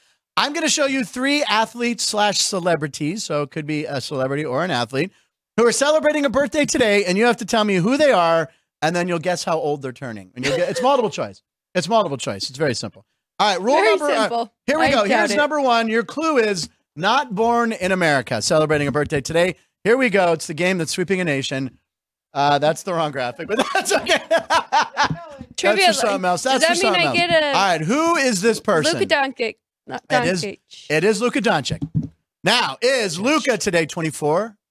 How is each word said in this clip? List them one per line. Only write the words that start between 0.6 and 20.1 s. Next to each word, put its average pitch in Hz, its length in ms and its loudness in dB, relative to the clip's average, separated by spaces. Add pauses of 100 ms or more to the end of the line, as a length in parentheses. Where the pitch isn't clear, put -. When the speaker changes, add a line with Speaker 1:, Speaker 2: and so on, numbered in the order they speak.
Speaker 1:
show 294 160 0
you 269 200 0
three 277 380 -2
athletes 226 600 -2
slash 208 360 0
celebrities, 165 840 -2
so 147 180 -4
it 143 100 -6
could 156 140 -8
be 151 200 -4
a 139 160 -6
celebrity 139 440 -4
or 135 200 -2
an 190 40 -4
athlete, 131 420 -2 (460)
who 233 80 6
are 226 60 4
celebrating 294 540 2
a 262 40 0
birthday 285 360 0
today, 208 400 2
and 180 120 0
you 226 80 4
have 240 120 2
to 214 80 -10
tell 220 180 0
me 202 140 0
who 226 200 2
they 294 140 4
are, 165 380 2 (340)
and 165 120 2
then 175 120 -2
you'll 175 100 -2
guess 175 280 -4
how 165 120 0
old 147 240 -4
they're 127 120 -8
turning. 107 420 -12
And 127 100 -6
you'll 143 120 0
get, 175 120 0
it's 175 140 -4
multiple 247 260 2
choice. 104 320 -8 (320)
It's 170 160 -2
multiple 196 280 0
choice. 101 320 -6
It's 127 100 -12
very 143 160 0
simple. 98 300 -12 (340)
All 208 160 2
right, 175 80 -4
rule 254 120 2
Speaker 2:
Very 403 160 4
Speaker 1:
number, - 200 0
uh, - 80 2
Speaker 2:
simple. 233 340 -2 (140)
Speaker 1:
here 285 100 2
we 320 80 2
Speaker 2:
I 277 60 2
Speaker 1:
go. 269 60 2
Speaker 2:
doubt 202 100 2
Speaker 1:
Here's 226 240 2
Speaker 2:
it. 302 60 -2
Speaker 1:
number 294 240 2
one. 233 260 2
Your 226 160 0
clue 311 340 -2
is 208 320 0 (280)
not 233 360 0
born 233 380 2
in 185 200 -2
America, 147 500 0
celebrating 151 460 2
a 135 40 -2
birthday 143 300 -2
today. 170 340 0 (280)
Here 226 140 4
we 247 140 2